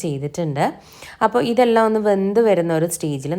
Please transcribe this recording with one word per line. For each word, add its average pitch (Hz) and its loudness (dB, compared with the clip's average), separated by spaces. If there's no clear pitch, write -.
ചെയ്തിട്ടുണ്ട്. 147 -4
അപ്പോൾ 226 0
ഇതെല്ലാം 226 4
ഒന്ന് 220 0
വെന്ത് 196 2
വരുന്ന 170 2
ഒരു 165 0
സ്റ്റേജിൽ 143 -4